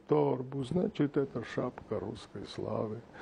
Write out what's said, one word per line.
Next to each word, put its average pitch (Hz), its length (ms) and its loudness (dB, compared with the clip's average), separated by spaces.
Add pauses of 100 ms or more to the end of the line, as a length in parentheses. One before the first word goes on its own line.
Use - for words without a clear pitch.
торбу. 135 580 2
"Значить, 147 520 2
ета 135 280 0
шапка - 540 -4
руської 101 480 -8
слави". 107 500 -2 (260)